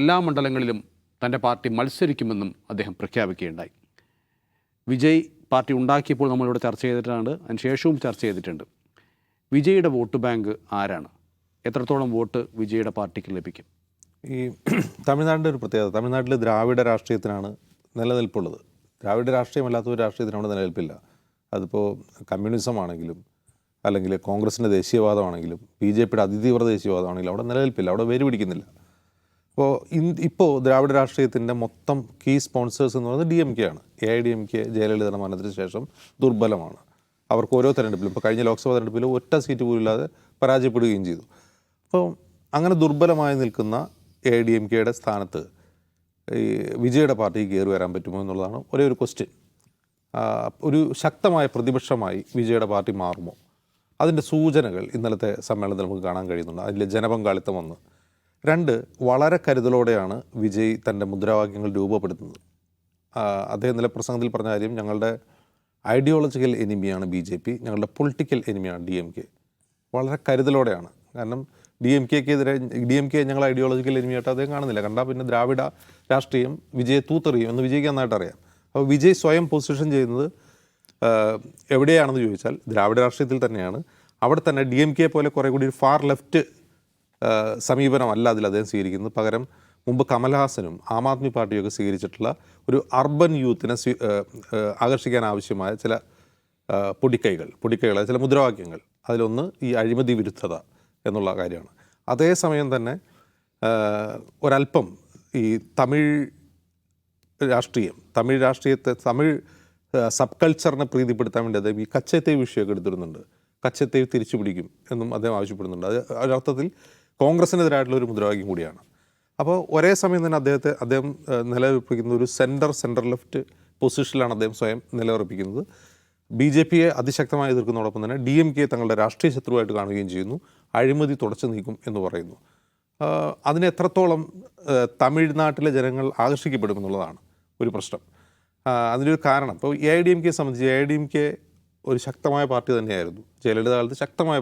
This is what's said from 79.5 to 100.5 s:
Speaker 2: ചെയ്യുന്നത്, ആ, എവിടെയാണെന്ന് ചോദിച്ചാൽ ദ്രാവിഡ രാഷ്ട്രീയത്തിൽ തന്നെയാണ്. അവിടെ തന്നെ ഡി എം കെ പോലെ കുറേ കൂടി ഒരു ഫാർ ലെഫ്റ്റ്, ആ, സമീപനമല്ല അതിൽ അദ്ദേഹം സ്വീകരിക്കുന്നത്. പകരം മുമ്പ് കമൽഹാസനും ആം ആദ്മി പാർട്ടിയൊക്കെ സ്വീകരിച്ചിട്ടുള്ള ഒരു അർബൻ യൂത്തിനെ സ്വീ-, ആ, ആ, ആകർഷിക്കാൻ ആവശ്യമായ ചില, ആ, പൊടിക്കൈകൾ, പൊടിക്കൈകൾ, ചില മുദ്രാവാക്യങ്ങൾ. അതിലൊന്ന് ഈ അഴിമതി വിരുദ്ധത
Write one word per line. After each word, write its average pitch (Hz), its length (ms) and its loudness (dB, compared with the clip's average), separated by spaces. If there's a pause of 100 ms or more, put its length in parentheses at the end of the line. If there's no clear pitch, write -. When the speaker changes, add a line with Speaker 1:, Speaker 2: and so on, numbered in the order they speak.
Speaker 2:
ചെയ്യുന്നത്, 127 320 2 (800)
ആ, 117 40 4 (600)
എവിടെയാണെന്ന് 139 540 4
ചോദിച്ചാൽ 110 300 -2 (140)
ദ്രാവിഡ 107 360 4
രാഷ്ട്രീയത്തിൽ 127 420 0
തന്നെയാണ്. 101 320 -6 (440)
അവിടെ 151 260 4
തന്നെ 139 140 2 (100)
ഡി 127 120 2
എം 151 140 2
കെ 160 80 6
പോലെ 147 300 0
കുറേ 135 180 2
കൂടി 135 140 2
ഒരു 131 140 -6
ഫാർ 143 180 6 (100)
ലെഫ്റ്റ്, 139 320 0 (800)
ആ, 117 80 2 (380)
സമീപനമല്ല 127 680 2
അതിൽ 107 120 0
അദ്ദേഹം 104 240 0
സ്വീകരിക്കുന്നത്. 98 480 -4
പകരം 110 240 0 (460)
മുമ്പ് 127 240 2
കമൽഹാസനും 123 680 0 (100)
ആം 117 180 0
ആദ്മി 135 280 -2
പാർട്ടിയൊക്കെ 104 400 -2
സ്വീകരിച്ചിട്ടുള്ള 101 540 -2 (380)
ഒരു 127 100 4 (220)
അർബൻ 151 320 4 (100)
യൂത്തിനെ 120 400 0
സ്വീ-, 123 260 -2
ആ, 104 40 0 (440)
ആ, 107 40 0 (240)
ആകർഷിക്കാൻ 123 400 2
ആവശ്യമായ 104 500 -4
ചില, 113 200 -2 (800)
ആ, - 20 2 (240)
പൊടിക്കൈകൾ, 117 500 0 (120)
പൊടിക്കൈകൾ, 113 420 2
ചില 127 120 0
മുദ്രാവാക്യങ്ങൾ. 123 640 0 (280)
അതിലൊന്ന് 117 360 0 (180)
ഈ 123 100 0 (100)
അഴിമതി 120 380 2
വിരുദ്ധത 90 340 -6 (540)